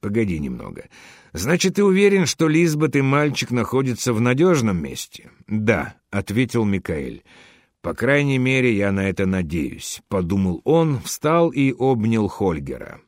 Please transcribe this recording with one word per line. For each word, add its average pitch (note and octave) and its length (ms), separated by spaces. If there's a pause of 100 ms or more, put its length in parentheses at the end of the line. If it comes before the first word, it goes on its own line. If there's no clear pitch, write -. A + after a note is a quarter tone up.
Погоди G#2 380
немного. A1+ 460 (480)
Значит, E3+ 420
ты G3+ 100
уверен, G3 400
что D#3+ 240
Лизбет D#3 480
и C#3 60
мальчик C#3 480
находятся B2 640
в G#2+ 60
надёжном B2 640
месте? - 480 (160)
Да, G#2+ 500 (140)
ответил A2+ 540
Микаэль. F2+ 600 (580)
По - 100
крайней C#3 460
мере, B2+ 360
я G2+ 160
на G2 180
это F#2+ 180
надеюсь, F2 800
подумал F#2 560
он, D3+ 360
встал E3 500
и C3+ 220
обнял A2+ 560
Хольгера. C#2+ 800